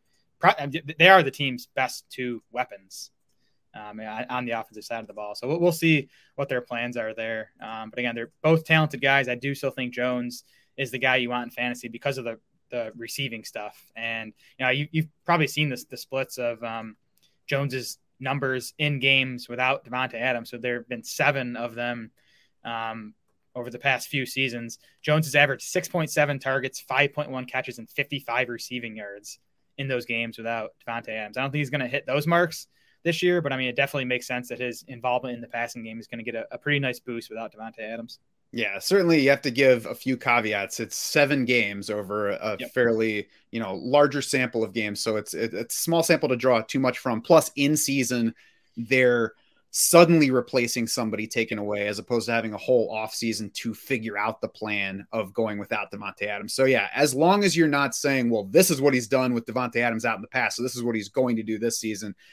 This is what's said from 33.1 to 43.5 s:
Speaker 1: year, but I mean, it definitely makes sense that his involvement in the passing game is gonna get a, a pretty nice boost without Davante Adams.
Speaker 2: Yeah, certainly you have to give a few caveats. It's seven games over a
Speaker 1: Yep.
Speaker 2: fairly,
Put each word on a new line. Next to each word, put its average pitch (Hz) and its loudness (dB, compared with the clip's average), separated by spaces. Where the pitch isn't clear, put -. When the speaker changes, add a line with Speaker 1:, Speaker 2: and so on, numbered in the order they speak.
Speaker 1:
year, 175 4
but 139 -2
I 131 -2
mean, 127 -2
it 120 -4
definitely 139 0
makes 123 -2
sense 123 -6
that 120 -8
his 123 -6
involvement 123 -2
in 117 -12
the 120 -12
passing 117 -6
game 113 -12
is 107 -16
gonna 117 -12
get 113 -6
a, 110 -8
a 120 -10
pretty 147 0
nice 127 -4
boost 117 -8
without 110 -10
Davante 113 -14
Adams. 113 -10
Speaker 2:
Yeah, 101 -2
certainly 170 4
you 135 8
have 139 2
to 139 -2
give 127 6
a - -8
few 131 -2
caveats. 107 0
It's - -6
seven 143 2
games 104 0
over 104 -2
a 104 -4
Speaker 1:
Yep. 120 -10
Speaker 2:
fairly, 113 2